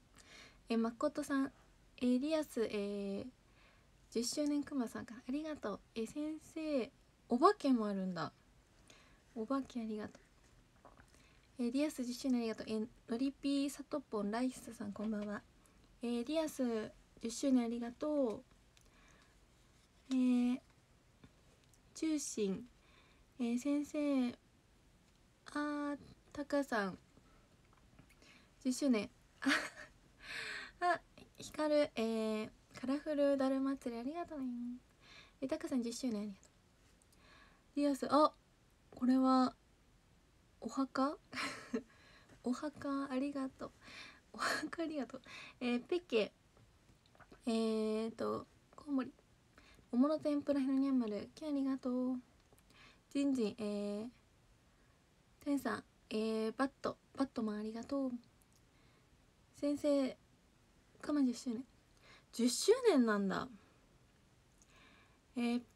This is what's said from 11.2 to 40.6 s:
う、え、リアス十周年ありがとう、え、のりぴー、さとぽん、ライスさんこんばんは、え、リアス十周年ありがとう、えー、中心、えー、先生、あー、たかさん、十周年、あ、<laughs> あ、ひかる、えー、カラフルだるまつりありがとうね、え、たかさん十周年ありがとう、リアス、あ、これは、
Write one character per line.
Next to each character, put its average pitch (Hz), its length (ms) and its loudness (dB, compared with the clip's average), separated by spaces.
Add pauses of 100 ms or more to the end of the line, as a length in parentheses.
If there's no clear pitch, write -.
う、 254 40 -2
え、 240 80 2
リ 277 140 2
ア 311 60 2
ス 262 120 -6
十 240 120 -4
周 262 160 -2
年 247 100 4
あ 233 40 -2
り 226 40 0
が 214 60 -2
と - 100 -8
う、 - 40 -10
え、 220 120 -2 (300)
の 233 80 0
り 269 120 0
ぴ 277 360 0
ー、 285 40 -2
さ - 140 -12
と 294 160 -4
ぽ 214 220 -4
ん、 202 80 0
ラ 226 120 -2
イ 254 80 2
ス - 220 -12
さ 214 140 -8
ん 202 60 -6
こ 208 120 -6
ん 220 60 -2
ば 214 80 -2
ん 208 80 -4
は、 208 160 -6 (600)
え、 240 220 -2
リ 311 160 0
ア 311 80 0
ス 233 420 -2 (320)
十 233 80 -4
周 269 220 2
年 240 140 6
あ - 20 -2
り 233 100 -4
が 233 140 -6
と 285 500 0 (1700)
う、 - 20 -2
え - 20 0
ー、 247 460 4 (1300)
中 311 240 0
心、 214 480 -2 (720)
え 247 60 -2
ー、 240 140 0
先 285 260 0
生、 285 480 0 (1200)
あ 294 420 -2
ー、 - 40 -8 (340)
た 285 120 -8
か 285 200 0
さ 208 240 0
ん、 180 100 -8 (1700)
十 262 80 0
周 285 160 0
年、 214 220 2 (300)
あ、 269 100 0 (1300)
<laughs> 349 140 4
あ、 - 60 -2 (380)
ひ - 140 -12
か 302 160 0
る、 294 260 4
え 220 500 0
ー、 - 60 -10 (300)
カ 254 60 -6
ラ 269 120 0
フ 302 160 -2
ル 285 220 4
だ 269 120 2
る 269 120 2
ま 269 160 0
つ 262 140 -6
り 233 80 -6
あ 233 40 -6
り 277 120 -4
が 339 120 -4
と 320 100 -10
う 277 40 -6
ね、 262 60 -4 (920)
え、 269 80 -4
た 311 100 -2
か 320 100 -8
さ 294 80 -2
ん 240 60 2
十 233 100 -4
周 247 160 -4
年 208 140 -2
あ - 20 -4
り 208 80 -8
が - 20 -14
と - 140 -20
う、 - 20 -20 (1300)
リ 285 100 2
ア 285 80 4
ス、 254 160 -2
あ、 233 220 6 (640)
こ 254 120 0
れ 254 120 8
は、 262 360 6 (1080)